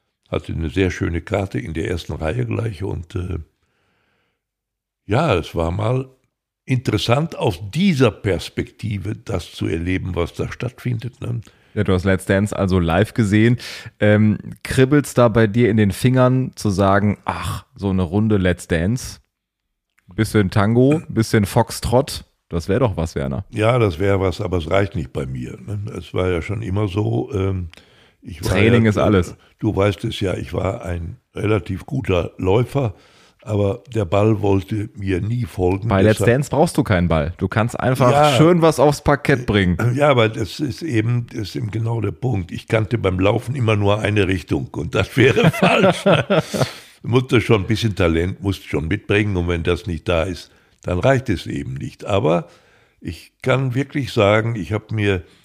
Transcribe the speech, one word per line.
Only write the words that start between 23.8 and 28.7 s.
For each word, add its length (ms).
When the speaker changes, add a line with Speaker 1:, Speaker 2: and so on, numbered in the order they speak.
Speaker 1:
wär 200
was, 200
aber 180
es 100
reicht 280
nicht 160
bei 140
mir, 340
ne? 200
Es 180
war 140
ja 140
schon 200
immer 260
so, 440
ähm, 360
ich 240
war 60
Speaker 2:
Training 320